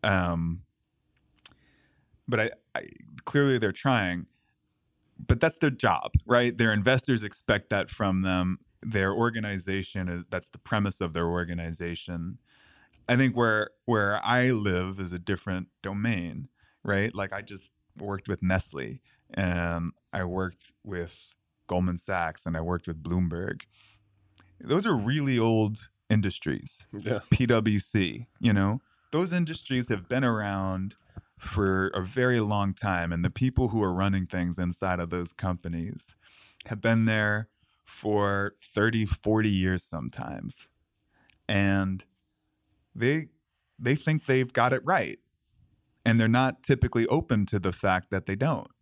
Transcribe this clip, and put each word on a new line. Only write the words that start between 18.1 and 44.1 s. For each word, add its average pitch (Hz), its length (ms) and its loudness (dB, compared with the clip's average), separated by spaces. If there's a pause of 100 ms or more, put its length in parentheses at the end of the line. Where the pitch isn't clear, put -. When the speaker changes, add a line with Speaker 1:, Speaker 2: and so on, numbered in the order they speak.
Speaker 1:
with 95 140 -4
Nestle 73 580 -2 (320)
and 85 600 -2 (200)
I 95 120 -4
worked 90 480 -6 (120)
with 87 500 -10 (340)
Goldman 90 300 0
Sachs 85 460 -4
and 82 120 -4
I 80 40 -4
worked 87 260 -2
with 80 160 -8
Bloomberg. 87 600 -2 (1000)
Those 185 240 0
are 214 100 2
really 131 440 0
old 110 500 2 (220)
industries. - 800 -2
Speaker 2:
Yeah. 104 280 -4 (100)
Speaker 1:
P - 160 4
W 110 320 4
C, 98 480 -2 (120)
you 117 140 4
know, 101 280 2 (320)
those 170 200 0
industries 160 560 -2
have 98 200 -2
been 131 160 0
around 98 720 0 (420)
for 95 500 2
a 98 120 -2
very 123 400 2
long 104 320 0
time. 87 400 -2
And 85 100 -2
the 92 80 0
people 127 380 0
who 107 140 0
are 95 100 2
running 95 340 0
things 90 320 -4
inside 90 420 -2
of 85 100 -4
those 87 240 -6
companies 85 840 -6 (500)
have 107 140 -8
been 113 240 4
there 107 440 0 (360)
for 101 800 -2
thirty, 110 420 2
forty 107 460 2
years 92 320 2
sometimes. - 840 -10 (800)
And 98 560 2 (880)
they, 147 340 0 (500)
they 131 180 2
think 156 280 0